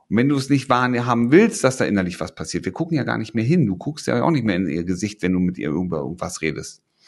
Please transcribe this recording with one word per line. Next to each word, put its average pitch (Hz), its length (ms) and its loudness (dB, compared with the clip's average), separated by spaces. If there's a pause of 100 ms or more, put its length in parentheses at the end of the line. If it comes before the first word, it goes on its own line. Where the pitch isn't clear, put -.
(100)
Und 101 80 2
wenn 127 100 4
du 147 80 2
es 135 140 -2
nicht 135 180 0
wahrhaben 123 640 2
willst, 202 320 6
dass 127 140 2
da 101 80 0
innerlich 90 340 0
was - 140 -8
passiert, 82 320 -6
wir 92 60 -4
gucken 165 260 -2
ja 120 60 -2
gar 117 120 -2
nicht 113 180 -6
mehr 113 100 0
hin, 156 200 4
du 95 120 0
guckst - 300 -10
ja 120 160 0
auch 151 80 2
nicht 135 140 0
mehr 98 120 0
in 92 120 0
ihr 82 160 -4
Gesicht, 92 380 -4
wenn 90 100 2
du 90 80 2
mit 90 160 0
ihr - 140 -4
über 85 280 -2
irgendwas 82 440 -8
redest. - 400 -6 (260)